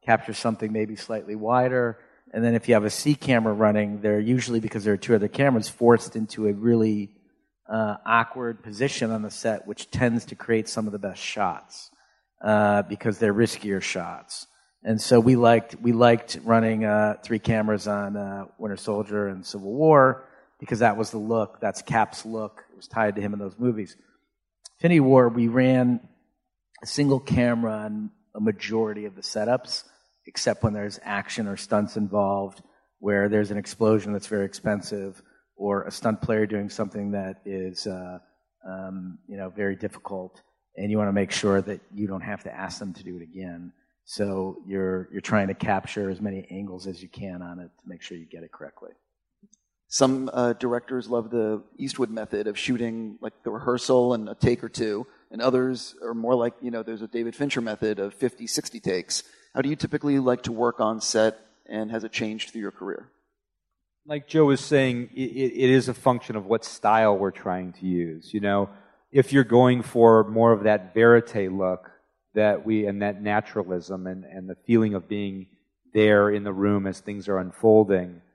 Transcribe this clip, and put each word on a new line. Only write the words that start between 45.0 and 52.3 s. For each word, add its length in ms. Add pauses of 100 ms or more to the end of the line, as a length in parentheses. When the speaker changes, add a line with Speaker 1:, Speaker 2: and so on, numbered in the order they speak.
Speaker 1:
you're 80
trying 300
to 60
capture 540
as 120
many 280
angles 380
as 160
you 60
can 320
on 180
it 100 (120)
to 80
make 120
sure 160
you 80
get 180
it 100
correctly. 380 (1000)
Speaker 2:
Some, 400
uh, 220
directors 560
love 220
the 320 (160)
Eastwood 320
method 340